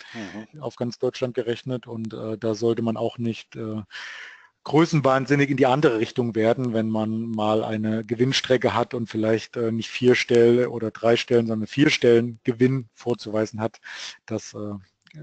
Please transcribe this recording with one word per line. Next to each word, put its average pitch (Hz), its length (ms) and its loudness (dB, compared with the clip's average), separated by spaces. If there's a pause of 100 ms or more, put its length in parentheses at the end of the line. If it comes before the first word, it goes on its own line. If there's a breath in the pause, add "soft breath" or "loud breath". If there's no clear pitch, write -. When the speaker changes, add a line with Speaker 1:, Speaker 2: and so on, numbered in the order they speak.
(140)
Speaker 1:
Mhm. 110 460 -14
Speaker 2:
auf 123 140 -10
ganz 120 240 -6
Deutschland 123 360 -4
gerechnet 120 520 -6
und, 113 260 -10
äh, 110 240 -8
da 110 180 -2
sollte 117 280 0
man 113 140 0
auch 117 220 -4
nicht, 117 360 -6
äh, 110 280 -8 (800 loud breath)
größenwahnsinnig 139 840 4
in 139 80 0
die 135 100 4
andere 127 320 4
Richtung 117 360 -2
werden, 117 400 2
wenn 110 160 0
man 110 400 -4
mal 107 340 0
eine 110 400 -4
Gewinnstrecke 120 680 0
hat 117 180 -2
und 117 160 -6
vielleicht, 110 480 -2
äh, 113 160 -2
nicht 113 160 -4
vier 123 260 4
Stellen 120 520 4
oder 110 240 -6
drei 117 260 2
Stellen, 117 300 2
sondern 110 200 -4
vier 147 220 2
Stellen 117 560 4
Gewinn 127 480 0
vorzuweisen 110 680 -4
hat. - 180 -6 (460 loud breath)
Das, - 260 -8
äh, 104 220 -10 (480)